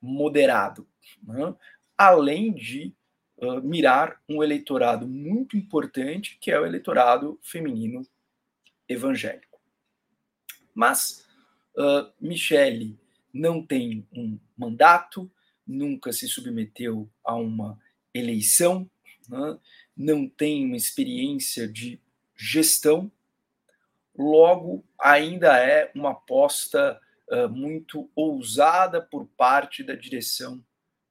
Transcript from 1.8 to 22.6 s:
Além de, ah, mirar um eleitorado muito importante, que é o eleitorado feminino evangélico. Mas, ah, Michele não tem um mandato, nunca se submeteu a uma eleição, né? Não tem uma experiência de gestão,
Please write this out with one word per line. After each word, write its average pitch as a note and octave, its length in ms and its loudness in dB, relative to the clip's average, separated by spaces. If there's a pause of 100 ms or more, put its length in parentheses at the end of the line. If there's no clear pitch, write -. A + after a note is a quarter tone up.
Além F#3 540 6
de, C3+ 420 -12 (460)
ah, B2+ 200 -4
mirar C#3+ 680 2
um D3+ 140 -4
eleitorado B2+ 640 0
muito E3 500 -6
importante, D#3+ 840 -6
que - 100 -6
é E3 80 4
o E3 80 0
eleitorado D3 760 0
feminino B2+ 640 -8 (840)
evangélico. - 720 -8 (1120)
Mas, - 520 0 (500)
ah, C#3+ 340 0 (100)
Michele C3+ 760 0 (340)
não D#3+ 320 -4
tem A#2+ 480 -6
um A2 260 -10 (180)
mandato, D#3+ 720 2 (360)
nunca C3+ 460 -8
se B2 140 -8
submeteu A2+ 840 -8 (120)
a A#2 120 -4
uma A2 440 -8 (340)
eleição, B2 800 0 (380)
né? C#3 300 -10 (380)
Não C#3+ 320 -2
tem D3 380 -2
uma B2 100 -4
experiência B2+ 920 -6
de A2+ 320 -14 (340)
gestão, D#3+ 800 0 (1040)